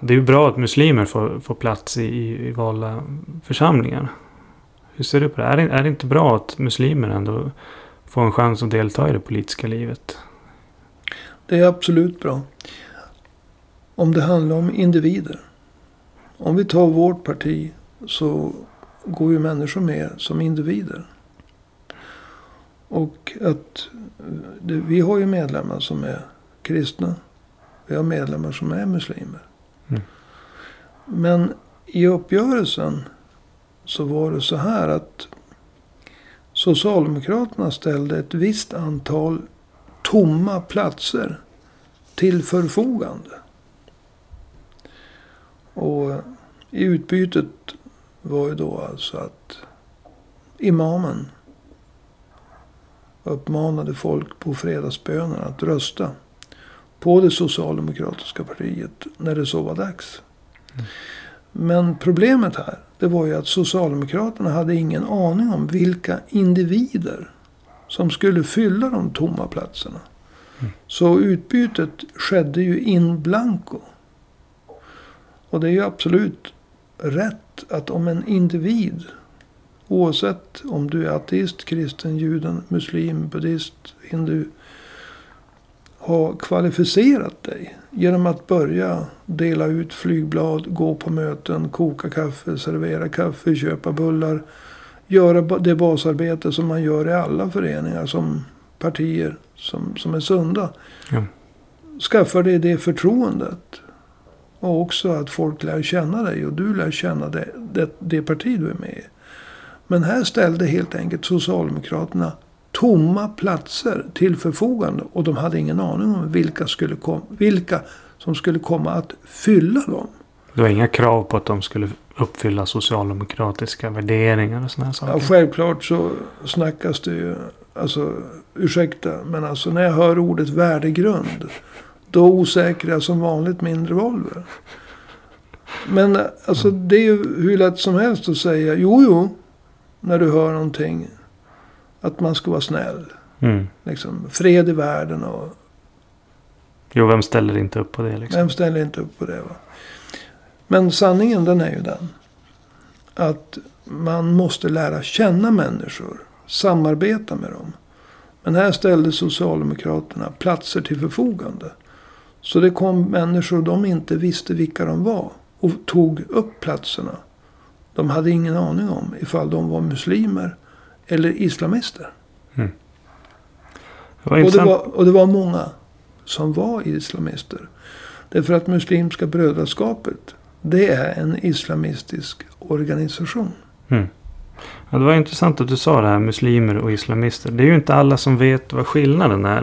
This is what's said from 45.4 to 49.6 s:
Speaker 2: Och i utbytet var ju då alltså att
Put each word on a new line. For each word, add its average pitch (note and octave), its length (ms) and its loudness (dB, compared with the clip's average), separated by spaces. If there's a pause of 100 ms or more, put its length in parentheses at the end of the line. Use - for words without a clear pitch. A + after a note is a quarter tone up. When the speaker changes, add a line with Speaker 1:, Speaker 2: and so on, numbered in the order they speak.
Speaker 2:
Och D3 360 -4 (600)
i F#3+ 140 -2
utbytet F3+ 640 0 (760)
var C#3+ 260 -4
ju D3+ 60 -6
då D3+ 240 -6 (120)
alltså - 280 -12
att - 380 -16 (1040)